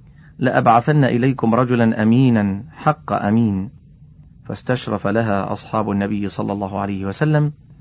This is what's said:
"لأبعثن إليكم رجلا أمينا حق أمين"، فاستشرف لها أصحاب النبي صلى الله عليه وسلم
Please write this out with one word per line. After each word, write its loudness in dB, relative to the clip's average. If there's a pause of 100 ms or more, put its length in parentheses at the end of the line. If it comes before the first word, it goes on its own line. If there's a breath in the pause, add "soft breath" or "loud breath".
(380 soft breath)
"لأبعثن 4
إليكم 0
رجلا 2
أمينا 2
حق -4
أمين"، 0 (760)
فاستشرف -6
لها -2
أصحاب -4
النبي -2
صلى -6
الله -6
عليه -6
وسلم 0 (280 soft breath)